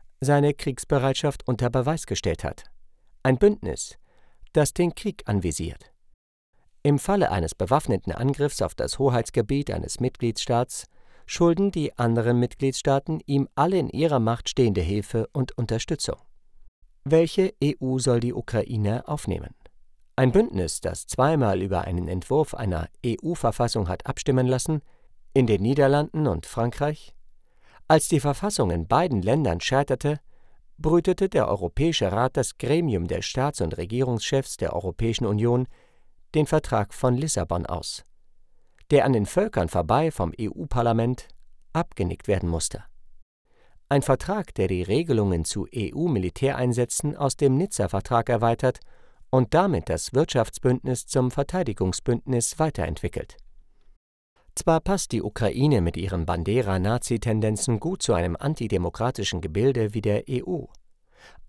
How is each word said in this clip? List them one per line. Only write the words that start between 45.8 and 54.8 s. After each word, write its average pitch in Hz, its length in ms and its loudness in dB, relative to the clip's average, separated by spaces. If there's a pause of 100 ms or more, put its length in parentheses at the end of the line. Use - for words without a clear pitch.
aus 139 220 -2
dem 135 220 4
Nizza-Vertrag 117 720 0
erweitert 117 500 2 (480)
und 127 240 2
damit 160 380 2
das - 240 -4
Wirtschaftsbündnis 127 920 0
zum 127 240 0
Verteidigungsbündnis 120 1300 -2
weiterentwickelt. - 800 -4 (1160)
Zwar 160 260 2